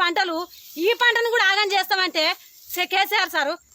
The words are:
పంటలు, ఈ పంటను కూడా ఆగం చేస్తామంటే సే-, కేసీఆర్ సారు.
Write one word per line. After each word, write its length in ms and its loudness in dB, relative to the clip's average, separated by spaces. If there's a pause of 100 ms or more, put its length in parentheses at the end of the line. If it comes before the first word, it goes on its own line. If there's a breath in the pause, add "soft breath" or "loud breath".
పంటలు, 360 0 (480 loud breath)
ఈ 40 4 (120)
పంటను 340 2
కూడా 160 2
ఆగం 240 0
చేస్తామంటే 480 0 (500 loud breath)
సే-, 200 -2
కేసీఆర్ 420 0
సారు. 180 -2 (220)